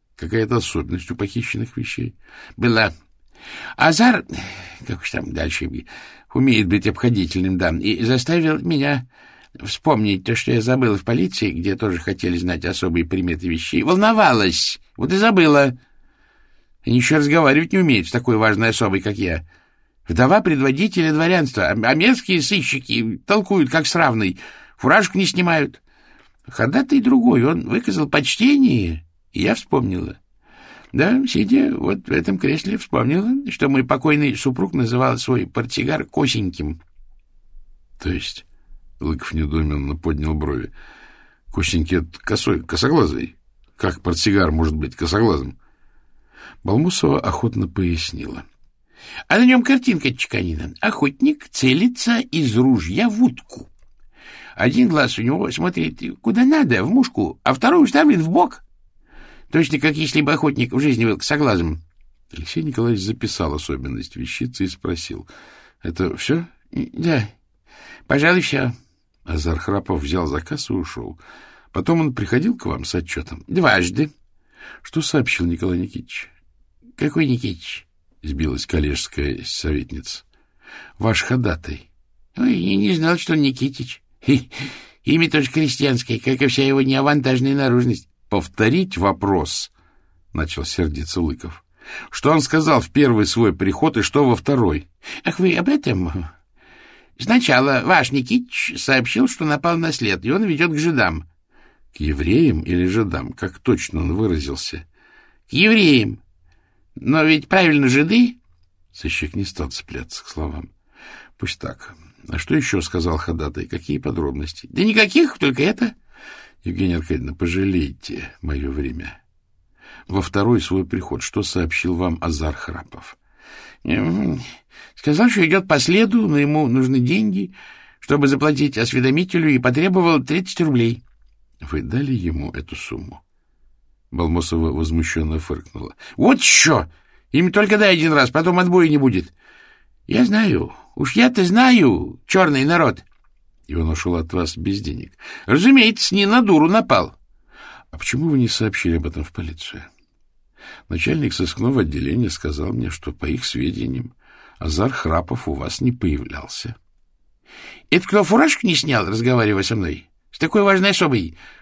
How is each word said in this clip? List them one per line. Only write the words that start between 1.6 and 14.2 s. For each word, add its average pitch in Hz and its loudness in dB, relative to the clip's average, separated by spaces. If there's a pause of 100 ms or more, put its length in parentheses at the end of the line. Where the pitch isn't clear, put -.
вещей?» 120 -8 (420)
«Была. 110 0 (840)
Азар, 175 4 (640)
как 98 -8
уж - -10
там - -8
дальше, 78 -6 (640)
умеет 120 4
быть 98 0
обходительным, 95 0
да, 87 0
и 92 -2
заставил 156 0
меня 143 -2 (560)
вспомнить 107 0
то, 113 -2
что - -2
я 117 2
забыла 120 2
в - -6
полиции, 123 0
где 90 -2
тоже 95 -2
хотели 87 -4
знать 85 -4
особые 85 -2
приметы 87 -4
вещей. 82 -2
Волновалась, 156 2 (160)